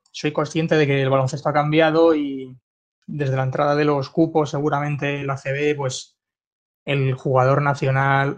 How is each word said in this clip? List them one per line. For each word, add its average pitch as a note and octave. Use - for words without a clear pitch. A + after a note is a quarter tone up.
soy D3
consciente D#3+
de D3+
que C#3
el C3
baloncesto C3+
ha C#3+
cambiado D#3
y C3+
desde C#3+
la C3
entrada C#3+
de D3
los C#3+
cupos D#3+
seguramente C#3+
en C#3
la C#3
A C3
C C3+
B, D3
pues, C#3
el C3+
jugador C3+
nacional C#3